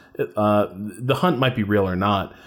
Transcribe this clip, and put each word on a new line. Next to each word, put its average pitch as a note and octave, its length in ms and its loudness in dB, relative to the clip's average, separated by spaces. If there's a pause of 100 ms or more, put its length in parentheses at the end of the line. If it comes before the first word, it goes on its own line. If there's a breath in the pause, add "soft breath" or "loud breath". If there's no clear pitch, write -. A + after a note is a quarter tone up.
(360 loud breath)
Uh, G#2 360 2
the G#2+ 440 -4
hunt F3 220 0
might B2+ 180 0
be A2 80 0
real G2+ 240 2
or F#2 80 -2
not, G2 380 0 (140 loud breath)